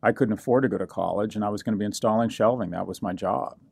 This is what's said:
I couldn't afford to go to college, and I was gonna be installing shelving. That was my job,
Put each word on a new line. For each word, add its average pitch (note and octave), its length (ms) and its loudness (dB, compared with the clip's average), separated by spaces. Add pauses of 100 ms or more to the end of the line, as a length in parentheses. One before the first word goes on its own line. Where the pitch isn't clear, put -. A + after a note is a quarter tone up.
I A2 100 6
couldn't A2+ 200 2
afford B2+ 300 2
to B2+ 80 4
go F#2+ 80 -2
to F#2 80 -4
college, F#2+ 500 -2
and G#2 80 -2
I G#2 60 -2
was G#2 120 -6
gonna A2 140 0
be G2+ 80 -2
installing A2 460 0
shelving. A2 400 2
That F#2 160 -6
was F#2 160 -10
my F#2 100 -4
job, F#2 460 -4 (140)